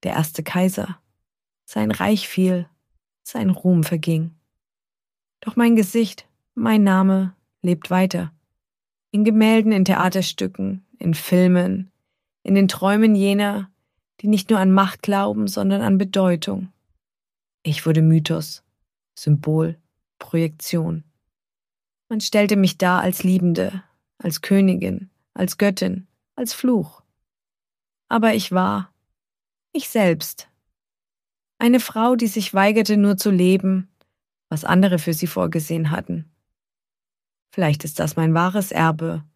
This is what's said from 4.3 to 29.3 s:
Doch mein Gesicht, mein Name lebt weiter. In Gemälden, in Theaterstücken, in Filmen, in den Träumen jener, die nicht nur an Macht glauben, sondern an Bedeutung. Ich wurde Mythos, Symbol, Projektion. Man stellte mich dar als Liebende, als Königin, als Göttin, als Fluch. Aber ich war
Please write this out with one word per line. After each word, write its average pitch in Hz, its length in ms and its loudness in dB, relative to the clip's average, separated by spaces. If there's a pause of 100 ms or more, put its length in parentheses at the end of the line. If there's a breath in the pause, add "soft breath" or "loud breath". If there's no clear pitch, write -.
Doch - 140 -10
mein 233 200 4
Gesicht, 220 520 -2 (260)
mein 220 300 2
Name 190 520 2 (260)
lebt 175 280 -2
weiter. 185 440 -2 (760)
In 208 140 2
Gemälden, 220 480 4
in 190 100 4
Theaterstücken, 190 1000 -2 (120)
in 170 160 -2
Filmen, 180 760 0 (520)
in 196 120 0
den 196 140 4
Träumen 214 440 2
jener, 202 560 -2 (520)
die 208 60 -4
nicht 214 220 0
nur 220 100 2
an 190 120 4
Macht 190 300 2
glauben, 202 460 -2
sondern 196 340 -2
an 202 160 2
Bedeutung. 190 720 -2 (920)
Ich 151 220 -4
wurde 160 160 2
Mythos, 160 640 0 (500)
Symbol, 156 640 -2 (400)
Projektion. 165 840 -4 (1080)
Man 214 120 -4
stellte 208 340 2
mich 190 220 2
dar 180 240 0
als 185 220 -4
Liebende, 180 600 0 (340)
als - 240 -8
Königin, 190 680 0 (240)
als 185 240 -4
Göttin, 190 500 -2 (280)
als 240 180 -8
Fluch. 226 500 -2 (1040)
Aber 226 260 2
ich 214 180 -4
war 185 420 -2 (800)